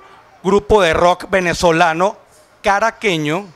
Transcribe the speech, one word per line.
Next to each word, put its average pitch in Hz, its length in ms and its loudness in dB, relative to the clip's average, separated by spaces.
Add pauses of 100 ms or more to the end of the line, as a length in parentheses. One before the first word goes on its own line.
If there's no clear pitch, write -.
(440)
grupo 202 380 2
de 160 120 2
rock 175 360 0
venezolano 175 880 0 (440)
caraqueño, 196 960 -2